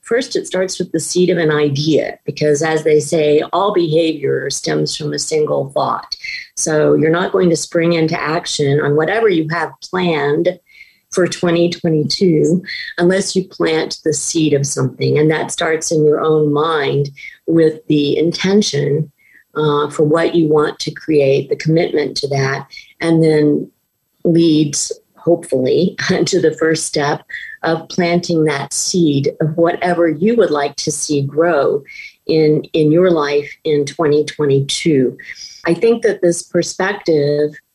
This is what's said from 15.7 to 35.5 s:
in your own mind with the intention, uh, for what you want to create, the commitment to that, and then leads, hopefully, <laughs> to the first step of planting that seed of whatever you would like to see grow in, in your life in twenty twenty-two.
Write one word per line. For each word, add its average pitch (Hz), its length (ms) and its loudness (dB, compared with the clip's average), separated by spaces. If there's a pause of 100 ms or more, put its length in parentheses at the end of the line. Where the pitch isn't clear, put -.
in 156 140 2
your 151 160 2
own 151 320 2
mind 143 560 0 (380)
with 160 400 2
the 143 300 0
intention, 156 920 0 (440)
uh, 147 340 0
for 156 140 0
what 165 320 2
you 165 120 4
want 151 320 0
to 151 120 -6
create, 139 580 0
the 147 60 -2
commitment 156 640 0
to 139 120 -6
that, 139 400 -4 (320)
and 165 200 2
then 151 480 2 (540)
leads, 160 680 2 (240)
hopefully, 156 880 0
<laughs> 180 220 0
to 180 140 0
the 156 180 0
first 160 280 -2
step 151 400 -4 (380)
of 165 260 -4
planting 170 560 0
that 143 280 -4
seed 151 680 0
of 156 160 -2
whatever 170 500 0
you 180 300 0
would 185 120 4
like 143 280 -2
to - 140 -4
see 143 300 -2
grow 143 640 0 (420)
in, 156 460 2
in 156 180 2
your 175 220 4
life 143 420 0 (120)
in 147 200 0
twenty 147 380 0
twenty-two. 139 920 0 (480)